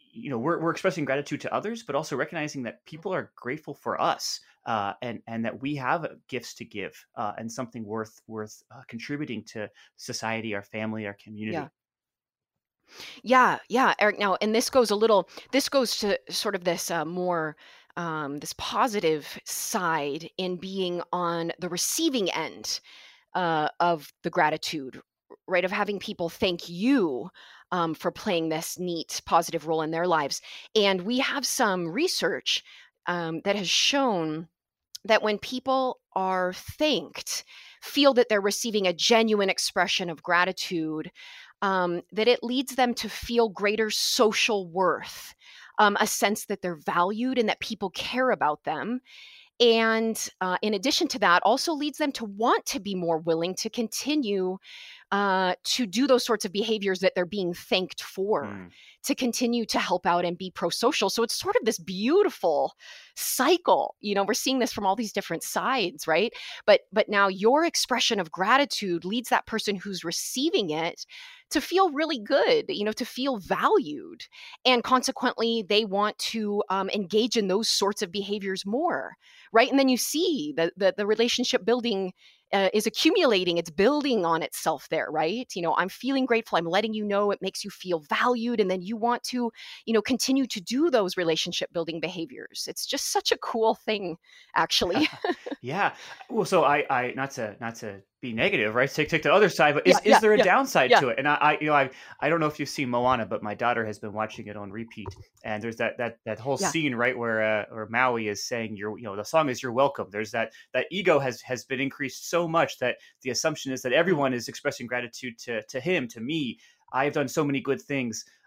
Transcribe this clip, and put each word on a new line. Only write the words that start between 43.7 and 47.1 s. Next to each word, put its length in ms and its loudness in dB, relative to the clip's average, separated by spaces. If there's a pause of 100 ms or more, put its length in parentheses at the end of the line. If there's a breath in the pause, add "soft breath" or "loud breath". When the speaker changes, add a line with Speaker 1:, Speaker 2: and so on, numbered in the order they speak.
Speaker 2:
social 800 2
worth, 640 0 (460 loud breath)
um, 200 6
a 60 2
sense 400 0
that 160 -6
they're 140 -4
valued 640 0